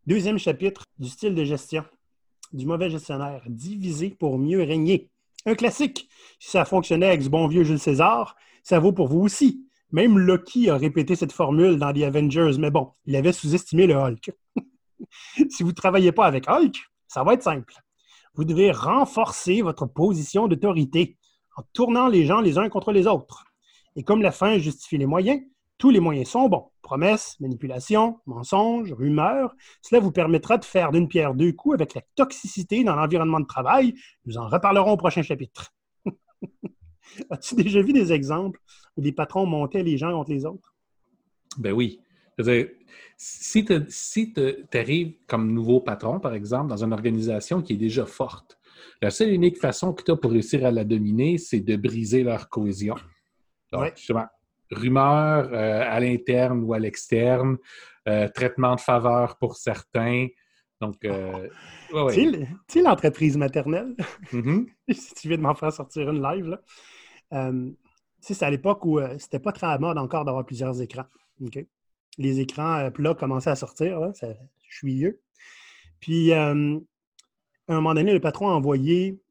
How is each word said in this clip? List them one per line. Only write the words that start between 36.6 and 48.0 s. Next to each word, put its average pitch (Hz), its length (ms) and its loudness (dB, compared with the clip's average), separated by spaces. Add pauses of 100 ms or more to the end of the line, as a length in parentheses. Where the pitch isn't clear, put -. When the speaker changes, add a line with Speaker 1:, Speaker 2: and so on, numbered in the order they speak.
Speaker 1:
As-tu - 240 -10
déjà 202 280 2
vu 254 100 2
des 190 200 4
exemples 156 480 -4 (360)
où 160 40 -8
des 143 120 -2
patrons 190 340 -2
montaient 151 360 -2
les 160 140 0
gens 160 160 -2
contre 156 180 -4
les 139 140 -4
autres ? 185 300 -12 (840)
Speaker 2:
Ben 104 140 -2
oui. 113 280 -2 (380)
Je 113 60 -2
veux 123 80 4
dire, 117 160 2 (480)
si - 480 -4
te, 165 240 2
si - 460 -6
te, 135 320 -2
t'arrives 156 480 -2 (120)
comme 113 260 -2
nouveau 117 280 2
patron, 120 400 -6
par 120 140 -4
exemple, 120 340 -4
dans 110 160 -4
une 113 80 -2
organisation 113 720 -2
qui - 120 -6
est 98 40 -4
déjà 110 260 -2